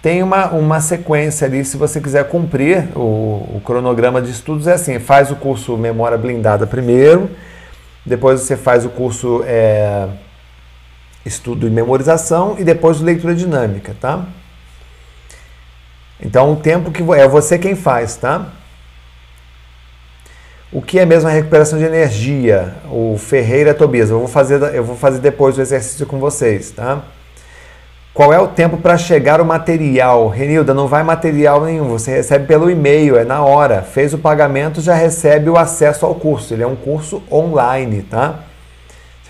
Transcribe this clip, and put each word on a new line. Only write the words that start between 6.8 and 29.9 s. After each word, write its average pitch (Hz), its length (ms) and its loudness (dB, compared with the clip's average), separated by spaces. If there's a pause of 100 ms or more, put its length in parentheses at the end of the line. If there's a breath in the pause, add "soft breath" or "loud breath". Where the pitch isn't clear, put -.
depois 131 360 0
você 131 140 -4
faz 123 300 0
o 123 40 -6
curso, 120 560 -4
é, 107 600 0 (1160)
Estudo 117 420 -6
e 110 40 0
Memorização 160 880 0
e 190 40 -4
depois 165 380 2
leitura 165 320 0
dinâmica, 123 680 -4
tá? 160 240 -6 (2000 soft breath)
Então, 131 320 2
o - 20 0
tempo 160 360 -2
que 165 120 -8
vo-, 165 120 2
é 139 120 8
você 147 300 2
quem 190 180 -2
faz, 120 400 -2
tá? 151 340 -4 (2250 soft breath)
O 131 100 -6
que - 180 -2
é 180 60 6
mesmo 165 220 4
a 160 40 0
recuperação 156 460 2
de 156 80 0
energia? 120 920 0 (140)
O 113 280 -4
Ferreira 135 560 0
Tobias, 127 380 2
eu 113 80 0
vou 123 80 -4
fazer, 139 340 2 (140)
eu 123 80 -2
vou 120 120 -6
fazer 131 240 0
depois 135 380 0
o 135 40 -2
exercício 131 440 -4
com 135 140 -8
vocês, 127 520 -2
tá? 135 300 -6 (1120 soft breath)
Qual 143 200 4
é 170 60 6
o 190 80 2
tempo 170 300 0
pra 175 200 2
chegar 156 420 2
o 170 60 4
material? 143 840 2